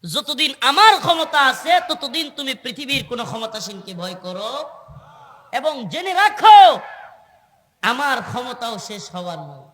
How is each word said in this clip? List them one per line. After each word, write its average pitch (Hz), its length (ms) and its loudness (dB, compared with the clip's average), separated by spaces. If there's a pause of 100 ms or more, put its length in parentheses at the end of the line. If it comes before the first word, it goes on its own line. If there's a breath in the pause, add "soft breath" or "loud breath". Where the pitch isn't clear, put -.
(140)
যতদিন 294 460 -4
আমার 370 380 4
ক্ষমতা 311 480 0
আছে, 320 420 0
ততদিন 294 420 -8
তুমি 262 240 -10
পৃথিবীর 262 540 -8
কোনো 233 160 -8
ক্ষমতাসীনকে 202 720 -12
ভয় 180 200 -12
করো 208 560 -12 (800)
এবং 269 360 -6
জেনে 359 260 -6
রাখো, 415 680 8 (1000)
আমার 254 400 -2
ক্ষমতাও 240 560 -10
শেষ 208 320 -16
হওয়ার 175 280 -12
নয়। 139 360 -18